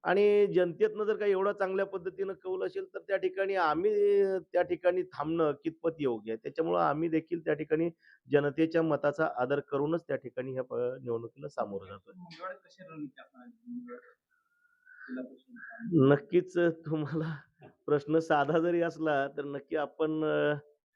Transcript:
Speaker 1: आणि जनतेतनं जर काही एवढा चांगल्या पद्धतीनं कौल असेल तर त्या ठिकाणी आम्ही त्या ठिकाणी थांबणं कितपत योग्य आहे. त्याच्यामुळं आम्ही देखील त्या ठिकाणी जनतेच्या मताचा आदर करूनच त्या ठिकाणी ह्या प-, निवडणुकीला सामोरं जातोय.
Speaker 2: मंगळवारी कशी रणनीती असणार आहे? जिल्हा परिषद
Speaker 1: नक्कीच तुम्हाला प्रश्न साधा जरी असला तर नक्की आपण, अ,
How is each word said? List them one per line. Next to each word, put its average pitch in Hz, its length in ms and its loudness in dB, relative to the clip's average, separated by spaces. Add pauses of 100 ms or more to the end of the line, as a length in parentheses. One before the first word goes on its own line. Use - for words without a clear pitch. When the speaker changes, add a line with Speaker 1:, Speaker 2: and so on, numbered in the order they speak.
Speaker 1:
आणि 208 440 6
जनतेतनं 180 560 2
जर 208 120 0
काही 202 160 0
एवढा 190 200 2
चांगल्या 196 340 0
पद्धतीनं 190 480 -6
कौल 185 320 -4
असेल 190 280 -6
तर 190 60 -10
त्या 196 180 -2
ठिकाणी 190 380 0
आम्ही 170 360 2 (480)
त्या 175 220 0
ठिकाणी 175 420 0
थांबणं 160 480 0
कितपत 160 380 -4 (100)
योग्य 113 320 -2
आहे. 113 60 -4
त्याच्यामुळं 160 420 -2
आम्ही 160 300 0
देखील 160 360 -2
त्या 156 80 0
ठिकाणी 156 360 -2 (420)
जनतेच्या 156 500 2
मताचा 156 540 2
आदर 131 240 0
करूनच 147 480 -2
त्या 139 80 -2
ठिकाणी 127 380 -8
ह्या 127 100 -4
प-, 127 100 -8
निवडणुकीला 123 760 -6
सामोरं 101 380 -6
जातोय. 98 320 -18
Speaker 2:
मंगळवारी 175 400 -14
कशी - 260 -20
रणनीती 262 380 -14
असणार 247 260 -20
आहे? 233 40 -20 (1600)
जिल्हा - 160 -10
परिषद - 320 -20 (380)
Speaker 1:
नक्कीच 151 640 4
तुम्हाला 160 760 -2 (500)
प्रश्न 147 340 0
साधा 156 400 2
जरी 170 220 2
असला 156 460 -2
तर 143 160 -8
नक्की 143 320 -8
आपण, 156 480 -2
अ, 147 320 2 (400)